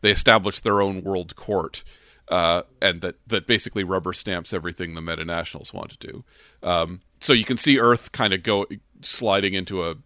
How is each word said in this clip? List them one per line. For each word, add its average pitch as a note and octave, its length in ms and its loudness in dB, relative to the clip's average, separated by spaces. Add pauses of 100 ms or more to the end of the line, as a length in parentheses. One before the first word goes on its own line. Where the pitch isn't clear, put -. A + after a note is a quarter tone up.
they G#2 100 4
establish G#2 500 4
their G2+ 200 2
own G2 220 0
world F#2 340 -4
court, - 480 -4 (440)
uh, E2+ 340 2 (180)
and F2 200 2
that, F2+ 160 -6 (100)
that G2+ 200 -2
basically G#2+ 380 0
rubber F2+ 280 -2
stamps F2+ 400 -6
everything E2+ 420 -8
the E2 60 -10
Metanationals E2 720 -8
want - 180 -12
to - 160 -18
do. - 180 -14 (380)
Um, F2 380 -2 (200)
so - 120 2
you A2 120 4
can B2+ 120 -2
see C#3 220 4
Earth A#2 340 4
kinda G2+ 260 0
go, G2+ 280 0 (340)
sliding G2 540 0
into F#2 300 -4
a E2 220 -4